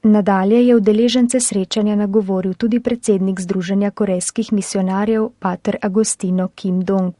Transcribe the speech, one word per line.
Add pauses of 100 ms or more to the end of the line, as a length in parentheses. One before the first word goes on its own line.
Nadalje
je
udeležence
srečanja
nagovoril
tudi
predsednik
Združenja
korejskih
misionarjev, (100)
pater
Agostino
Kim
Dong.